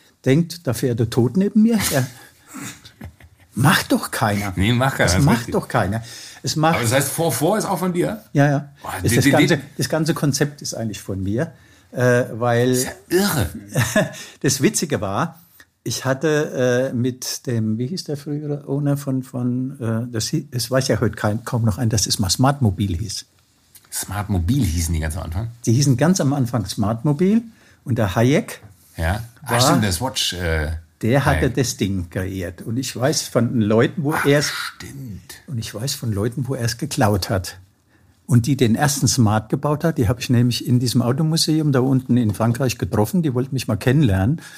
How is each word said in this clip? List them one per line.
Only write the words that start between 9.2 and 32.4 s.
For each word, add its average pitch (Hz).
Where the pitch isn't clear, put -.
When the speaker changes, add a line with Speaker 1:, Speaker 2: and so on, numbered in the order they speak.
Speaker 2:
die, 143
Speaker 1:
ganze, 147
Speaker 2:
die 143
Speaker 1:
das -
ganze 160
Konzept 143
ist -
eigentlich 110
von 95
mir, 110
äh, 123
weil 120
Speaker 2:
Das 123
ist 127
ja 175
irre. 170
Speaker 1:
<laughs> -
das 139
Witzige 147
war, 104
ich -
hatte, 135
äh, -
mit 123
dem, 110
wie 127
hieß 165
der 143
frühere 147
Owner 143
von, 135
von, 127
äh, 117
das 113
hi-, 156
es 120
weiß 135
ja 117
heute 110
kein, 110
kaum 117
noch 110
ein, 127
dass 113
es -
mal 101
Smartmobil 107
hieß. -
Speaker 2:
Smartmobil 104
hießen 82
die 78
ganz 78
am 80
Anfang? 82
Speaker 1:
Die 117
hießen 139
ganz 180
am 143
Anfang 120
Smartmobil 147
und 113
der 101
Hayek 135
Speaker 2:
Ja. 92
Ach, -
Speaker 1:
war 120
Speaker 2:
stimmt, 135
das 90
Watch, -
äh, 80
Speaker 1:
der 135
hatte 156
Speaker 2:
Hayek. 127
Speaker 1:
das 135
Ding 95
kreiert. 92